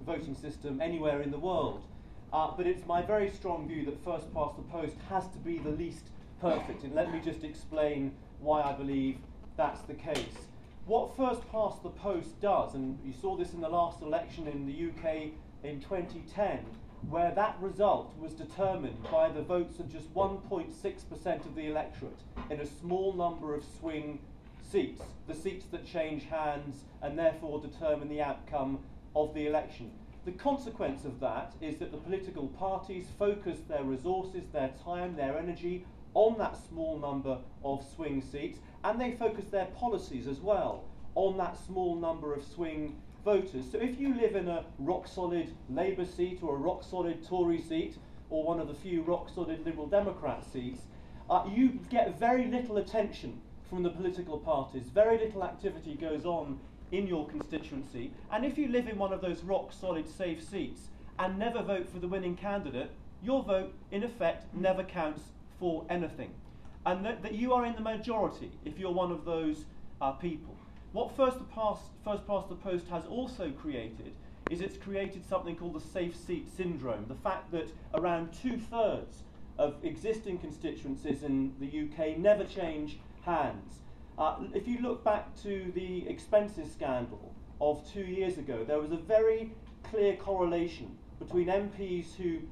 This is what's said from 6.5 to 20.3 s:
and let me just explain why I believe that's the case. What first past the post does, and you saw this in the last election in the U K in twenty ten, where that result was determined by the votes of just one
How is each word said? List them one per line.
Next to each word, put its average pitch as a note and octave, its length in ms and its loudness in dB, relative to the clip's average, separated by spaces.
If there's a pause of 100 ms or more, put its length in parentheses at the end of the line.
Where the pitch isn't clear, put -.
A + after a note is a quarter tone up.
and C3+ 100 -6
let - 180 4
me D#3+ 140 0
just D#3 180 -2
explain D3 680 2 (280)
why D3+ 220 6
I C#3 120 4
believe C3+ 440 2 (400)
that's D3 240 2
the C3+ 140 -8
case. C3+ 520 -4 (380)
What A3+ 300 4
first B3 360 2
past G#3+ 320 2
the F3+ 60 -6
post - 520 -2
does, F#3 320 6
and C3+ 320 -2
you C3 80 -6
saw F#3+ 240 -2
this E3+ 160 -2
in E3+ 80 -6
the D#3+ 80 0
last E3+ 320 4
election D#3+ 460 -2
in C#3+ 180 -4
the C#3 80 -4
U E3 280 -2
K D#3 300 0 (320)
in C#3+ 160 -6
twenty F3 440 -4 (100)
ten, F3 320 0 (420)
where E3+ 240 4
that G#3 300 4
result F#3+ 560 4
was D#4+ 160 -8
determined D3+ 640 0 (140)
by D#3+ 180 8
the D3+ 140 -2
votes F3 360 0
of - 120 -6
just D#3 180 -10
one G3 280 2